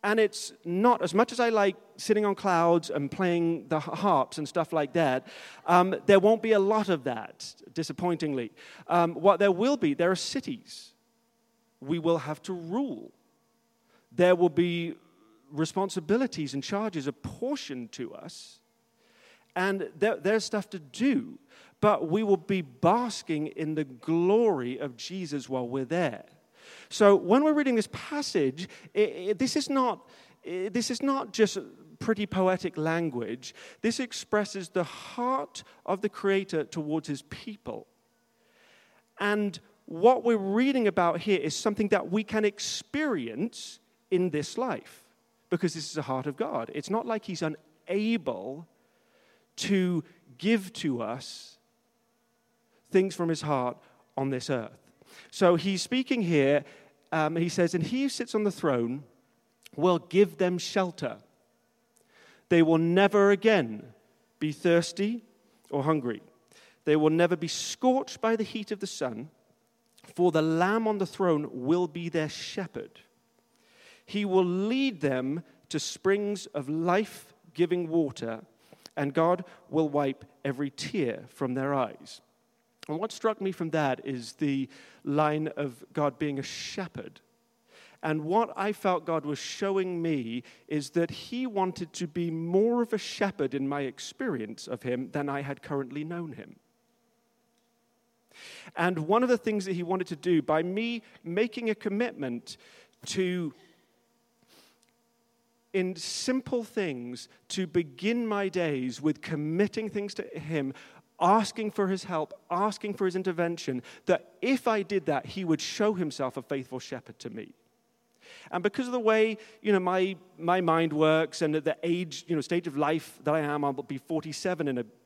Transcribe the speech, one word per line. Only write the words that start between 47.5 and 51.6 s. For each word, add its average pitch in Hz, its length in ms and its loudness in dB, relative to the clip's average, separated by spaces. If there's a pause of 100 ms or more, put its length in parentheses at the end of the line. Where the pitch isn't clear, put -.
to 180 480 2 (320)
give 196 360 0
to 127 300 -2
us - 560 -10 (1300)